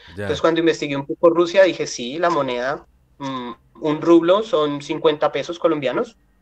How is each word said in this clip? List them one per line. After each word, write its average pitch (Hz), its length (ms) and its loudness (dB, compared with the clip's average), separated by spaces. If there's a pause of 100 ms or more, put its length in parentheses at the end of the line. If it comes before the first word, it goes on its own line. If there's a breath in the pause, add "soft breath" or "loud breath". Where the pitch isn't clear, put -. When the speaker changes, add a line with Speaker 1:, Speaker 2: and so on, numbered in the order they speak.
Speaker 1:
Ya. 98 140 -10
Speaker 2:
Entonces, 95 180 -4
cuando 165 180 2
investigué 151 380 0
un 139 100 -8
poco 170 240 2
Rusia, 175 320 4
dije, 156 240 2
"Sí, 131 320 -8
la 175 100 2
moneda, 135 560 -2 (320)
mm, 131 340 -10 (300)
un 156 200 -2
rublo 170 420 4
son 147 380 -2
cincuenta 151 500 0
pesos 160 260 -6
colombianos". 156 600 -2 (240)